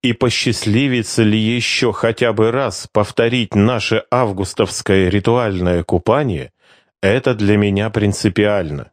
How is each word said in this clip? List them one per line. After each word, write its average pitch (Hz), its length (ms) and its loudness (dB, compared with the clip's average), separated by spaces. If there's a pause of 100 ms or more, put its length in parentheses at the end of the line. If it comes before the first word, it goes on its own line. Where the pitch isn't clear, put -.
и 123 120 0
посчастливится 120 1120 0
ли 107 140 2
еще 117 520 0
хотя 113 420 0
бы 110 200 2
раз 123 400 -4
повторить 117 600 0
наше 110 560 0
августовское 98 1000 0
ритуальное 95 720 0
купание — 98 720 0 (500)
это 123 320 2
для 107 220 2
меня 104 340 0
принципиально. 101 1040 0